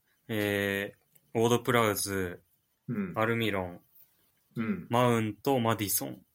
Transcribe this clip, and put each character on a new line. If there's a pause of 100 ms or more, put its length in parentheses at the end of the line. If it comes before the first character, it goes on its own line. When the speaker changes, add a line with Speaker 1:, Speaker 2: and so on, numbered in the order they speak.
(280)
Speaker 1:
え (400)
ー、
ウ
ォ
ー
ド
プ
ラ
ウ
ズ、 (460)
Speaker 2:
う
ん。
Speaker 1:
ア
ル
ミ
ロ
ン、 (760)
Speaker 2:
う
ん。
Speaker 1:
マ
ウ
ン
ト、
マ
デ
ィ
ソ
ン。 (140)